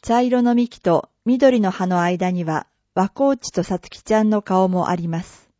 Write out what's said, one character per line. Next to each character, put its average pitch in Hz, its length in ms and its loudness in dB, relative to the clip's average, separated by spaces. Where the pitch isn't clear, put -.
茶 233 180 0
色 247 220 0
の 240 120 2
幹 240 260 -2
と - 280 0
緑 254 360 4
の 190 100 0
葉 190 160 -4
の 180 140 0
間 180 300 -2
に 180 140 -4
は 156 220 -4
和 190 140 0
光 277 280 0
地 - 160 -14
と 175 100 -2
さ 180 160 -4
つ - 120 -14
き - 120 -20
ち 214 120 -2
ゃ 220 80 2
ん 214 80 2
の 214 100 0
顔 185 280 0
も 180 200 -2
あ 180 80 -2
り 170 120 -6
ま 165 140 -4
す。 - 380 -20